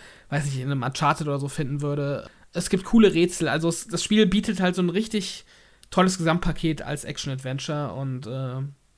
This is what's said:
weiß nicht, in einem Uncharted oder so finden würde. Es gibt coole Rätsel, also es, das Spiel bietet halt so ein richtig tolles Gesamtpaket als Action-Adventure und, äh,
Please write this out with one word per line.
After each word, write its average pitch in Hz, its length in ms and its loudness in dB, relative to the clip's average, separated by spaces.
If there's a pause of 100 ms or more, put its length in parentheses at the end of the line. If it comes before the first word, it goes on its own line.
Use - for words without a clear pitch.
(300)
weiß 143 160 0
nicht, 135 140 -2
in 135 120 -4
einem 135 120 -2
Uncharted 151 440 0
oder 139 120 0
so 143 100 -4
finden 143 320 -4
würde. 143 480 -4 (240)
Es 175 160 -4
gibt 185 160 0
coole 220 280 8
Rätsel, 170 360 2
also 160 180 0
es, - 200 -4
das 170 160 -4
Spiel 214 220 6
bietet 190 360 0
halt 180 140 2
so 185 60 0
ein 175 80 4
richtig 202 560 -4 (440)
tolles 185 280 4
Gesamtpaket 160 640 0
als 143 200 -6
Action-Adventure 135 920 -6
und, 131 340 -6
äh, 131 340 -6 (360)